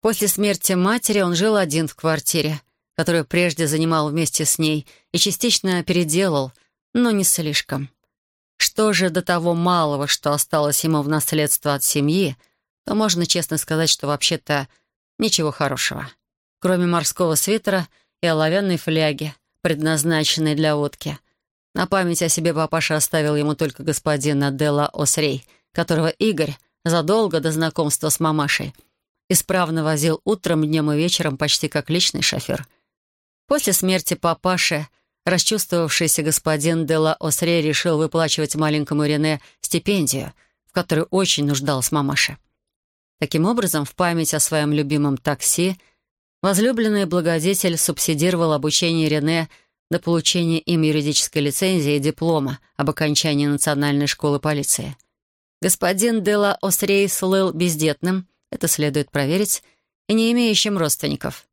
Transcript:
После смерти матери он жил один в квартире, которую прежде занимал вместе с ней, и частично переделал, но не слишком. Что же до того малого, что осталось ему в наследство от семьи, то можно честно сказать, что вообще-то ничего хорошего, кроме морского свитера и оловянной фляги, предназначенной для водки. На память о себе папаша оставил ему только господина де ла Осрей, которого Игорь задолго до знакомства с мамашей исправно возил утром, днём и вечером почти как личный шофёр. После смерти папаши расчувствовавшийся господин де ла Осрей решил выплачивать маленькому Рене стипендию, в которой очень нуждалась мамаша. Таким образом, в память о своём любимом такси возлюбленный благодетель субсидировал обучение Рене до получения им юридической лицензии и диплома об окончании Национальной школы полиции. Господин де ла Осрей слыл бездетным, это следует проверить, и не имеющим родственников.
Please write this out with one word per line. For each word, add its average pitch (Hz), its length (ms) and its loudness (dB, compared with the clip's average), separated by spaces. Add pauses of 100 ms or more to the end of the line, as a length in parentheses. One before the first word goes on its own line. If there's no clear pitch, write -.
После 214 240 0
смерти 196 460 0
матери 208 480 2
он 175 120 2
жил 208 220 2
один 160 320 0
в - 60 -12
квартире, 156 680 -2 (340)
которую 165 300 0
прежде 170 420 0
занимал 156 440 0
вместе 156 340 -2
с - 140 -2
ней, 156 280 0 (260)
и 175 60 -2
частично 190 640 0
переделал, 160 720 0 (400)
но 240 180 2
не 202 140 2
слишком. 147 640 -2 (720)
Что 214 340 2
же 185 160 2
до 175 140 0
того 175 320 0
малого, 165 520 2
что - 280 -2
осталось 147 500 0
ему 160 160 2
в 143 80 -2
наследство 151 640 0
от 139 120 -2
семьи, 151 520 0 (480)
то 202 100 -4
можно 190 300 0
честно 165 320 -2
сказать, 160 320 -2
что - 180 -2
вообще-то 147 600 -2 (500)
ничего 175 320 0
хорошего, 135 560 -4 (520)
кроме 180 260 2
морского 170 500 0
свитера 190 540 0 (320)
и 175 60 0
оловянной 170 500 2
фляги, 156 580 -2 (280)
предназначенной 156 920 0
для 151 220 2
водки. 147 420 -6 (560)
На 175 120 -2
память 180 340 0
о 170 80 0
себе 165 240 0
папаша 156 440 0
оставил 151 400 0
ему 147 180 0
только 151 280 -4
господина 147 680 0
де 143 180 0
ла 147 240 0
Осрей, 151 540 -2 (260)
которого 165 360 0
Игорь 160 500 -2 (260)
задолго 170 560 2
до 160 120 -2
знакомства 156 580 -2
с - 100 -2
мамашей 151 540 0 (540)
исправно 170 560 0
возил 156 400 0
утром, 170 400 0
днём 151 280 0
и 147 40 2
вечером 156 400 0
почти 151 320 -2
как 147 220 -4
личный - 320 0
шофёр. - 440 -4 (800)
После 277 260 0
смерти 185 420 0
папаши 165 720 -2 (380)
расчувствовавшийся 170 960 0
господин 156 640 0
де 160 120 2
ла 156 200 2
Осрей 165 440 0
решил 151 360 0
выплачивать 156 580 0
маленькому 151 480 0
Рене 151 360 0 (200)
стипендию, 165 720 -2 (340)
в - 60 -20
которой 170 380 0
очень 180 360 0
нуждалась 139 460 -2
мамаша. 143 460 -2 (840)
Таким 156 260 0
образом, 202 380 0
в - 100 -12
память 170 400 0
о 151 60 0
своём 151 320 0
любимом 147 440 0
такси 180 600 -2 (640)
возлюбленный 208 640 2
благодетель 170 720 0
субсидировал 165 760 2
обучение 156 560 2
Рене 156 400 0 (420)
до 165 80 -2
получения 170 600 0
им 165 240 0
юридической 151 560 0
лицензии 147 580 0
и 143 40 0
диплома 147 580 -2 (180)
об 143 140 0
окончании 147 560 0
Национальной 143 600 0
школы 143 340 -2
полиции. 143 560 -4 (680)
Господин 190 600 0
де 208 140 2
ла 202 240 2
Осрей 196 480 0
слыл 190 440 0
бездетным, 170 760 0 (280)
это - 140 -2
следует 147 420 0
проверить, 156 520 -2 (460)
и 208 60 2
не 226 180 4
имеющим 220 460 2
родственников. - 760 -4